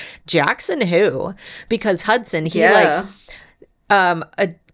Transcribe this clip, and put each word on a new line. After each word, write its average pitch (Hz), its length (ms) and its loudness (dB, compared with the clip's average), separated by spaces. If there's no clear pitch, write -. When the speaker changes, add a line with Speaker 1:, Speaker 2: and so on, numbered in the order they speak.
Speaker 1:
Jackson 226 540 -2
who? 180 520 0
Because 214 340 -2
Hudson, 214 420 -2
he, 165 140 -4
Speaker 2:
Yeah. 175 480 4
Speaker 1:
like, - 880 -6
um, 175 280 2
Ad-, 175 220 -4